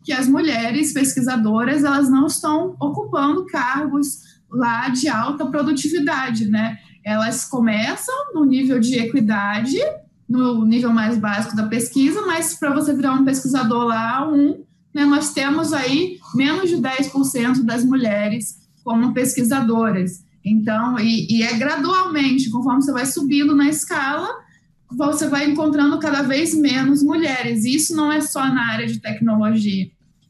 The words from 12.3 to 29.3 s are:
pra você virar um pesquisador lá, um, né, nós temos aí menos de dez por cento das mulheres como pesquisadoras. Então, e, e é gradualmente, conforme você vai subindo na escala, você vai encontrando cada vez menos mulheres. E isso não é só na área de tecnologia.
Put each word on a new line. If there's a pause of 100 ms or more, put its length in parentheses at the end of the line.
pra
você
virar
um
pesquisador
lá,
um, (320)
né,
nós
temos
aí (160)
menos
de
dez
por
cento
das
mulheres (300)
como
pesquisadoras. (240)
Então,
e,
e
é
gradualmente,
conforme
você
vai
subindo
na
escala, (600)
você
vai
encontrando
cada
vez
menos
mulheres.
E
isso
não
é
só
na
área
de
tecnologia. (400)